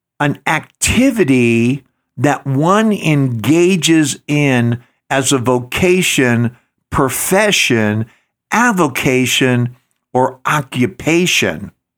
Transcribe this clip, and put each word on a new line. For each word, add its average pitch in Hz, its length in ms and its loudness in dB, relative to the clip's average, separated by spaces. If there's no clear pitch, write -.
An 147 260 -2
activity 139 1400 0
that 131 280 -2
one 180 480 0
engages 156 1300 0
in 127 560 0
as 135 240 0
a 139 60 2
vocation, 123 1160 0
profession, 120 1160 0
avocation, 127 1300 0
or 127 320 0
occupation. 127 1300 -2